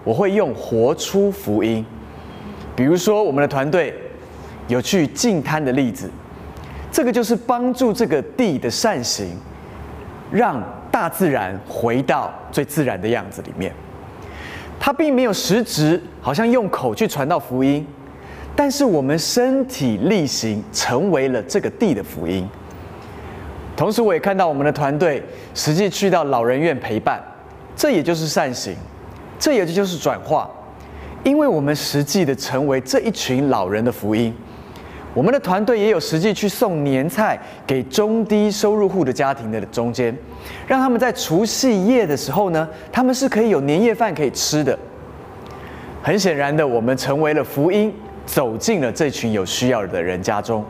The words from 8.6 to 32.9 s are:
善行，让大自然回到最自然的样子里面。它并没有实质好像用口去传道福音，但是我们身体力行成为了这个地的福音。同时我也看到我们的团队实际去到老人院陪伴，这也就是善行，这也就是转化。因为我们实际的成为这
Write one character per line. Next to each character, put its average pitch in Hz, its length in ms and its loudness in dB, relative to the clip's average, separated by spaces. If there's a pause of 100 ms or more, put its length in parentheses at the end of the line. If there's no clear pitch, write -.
善 196 320 0
行， 95 320 -4 (960)
让 180 320 0 (280)
大 208 180 0
自 170 220 2
然 98 360 0
回 117 360 0
到 131 280 0 (220)
最 147 100 0
自 139 220 -2
然 101 160 -2
的 107 80 -2
样 113 220 0
子 - 160 -12
里 - 100 -14
面。 87 160 -4 (1040)
它 277 140 2
并 294 220 2
没 254 80 4
有 226 100 2
实 202 300 2
质 156 360 2 (220)
好 135 140 -2
像 226 120 2
用 233 220 4
口 120 260 -2
去 214 140 2
传 139 180 -2
道 165 120 2
福 127 260 0
音， 147 220 2 (680)
但 285 160 4
是 277 140 2
我 170 160 4
们 139 180 2
身 254 480 2
体 123 300 0
力 156 300 2
行 107 440 -2
成 147 400 0
为 135 200 4
了 117 140 0
这 196 180 0
个 113 80 0
地 185 240 2
的 98 100 -4
福 82 220 -8
音。 92 200 -2 (1300)
同 175 160 2
时 233 120 2
我 208 100 4
也 156 80 2
看 196 160 0
到 185 100 4
我 156 60 2
们 139 140 0
的 147 40 6
团 147 280 0
队 151 260 2 (300)
实 - 180 0
际 190 160 4
去 190 220 2
到 170 140 4
老 127 200 2
人 127 160 4
院 156 180 2
陪 - 220 -2
伴， 123 180 0 (560)
这 302 160 2
也 170 120 4
就 170 120 0
是 160 140 -2
善 143 240 0
行， 95 240 -8 (600)
这 311 160 2
也 196 140 4
就 180 180 2
是 175 140 -4
转 123 220 0
化。 135 280 0 (760)
因 277 120 4
为 302 120 4
我 170 120 4
们 147 140 2
实 143 300 0
际 185 200 2
的 135 120 2
成 135 300 -2
为 131 160 2
这 247 180 2